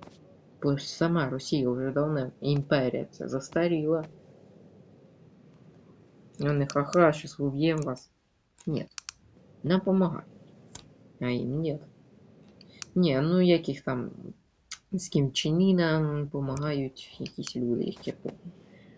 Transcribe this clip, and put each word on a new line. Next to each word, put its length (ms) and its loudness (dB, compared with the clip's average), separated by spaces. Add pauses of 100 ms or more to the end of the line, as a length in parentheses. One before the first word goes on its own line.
(640)
Бо 140 2
ж 120 -8
сама 400 0
Росія 400 0
вже 220 -2
давно, 400 0 (100)
імперія 680 0
ця 160 -10
застаріла. 800 0 (2250)
Вони, 340 0
«Ха-ха, 380 4
щас 280 -6
вб'єм 380 0
вас». 340 -6 (560)
Ні. 180 -4 (760)
Нам 180 4
помагають. 460 2 (920)
А 100 -2
їм 300 -2
ні. 200 -4 (1160)
Ні, 260 4
ну 200 4
яких 400 4
там, 300 -4 (800)
з 160 -6
Кім 240 2
Чен 300 0
Іном 640 2
помагають 920 -4
якісь 360 -10
люди, 280 -2
які 280 -8
по-, 200 -10 (680)